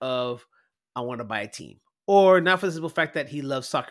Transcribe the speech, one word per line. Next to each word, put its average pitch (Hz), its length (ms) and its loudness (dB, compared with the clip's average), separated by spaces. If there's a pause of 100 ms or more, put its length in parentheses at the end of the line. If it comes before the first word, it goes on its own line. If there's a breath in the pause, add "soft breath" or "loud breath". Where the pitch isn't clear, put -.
of, 123 440 -6 (480)
"I 123 60 -8
wanna 120 240 -8
buy 107 160 -6
a 107 80 -8
team," - 320 -18 (260)
or 190 360 8
not 180 180 2
for 196 60 -4
the 175 60 -2
simple 160 180 -8
fact 156 240 -2
that 143 160 -6
he 147 100 -8
loves 135 280 -6
soccer, - 220 -6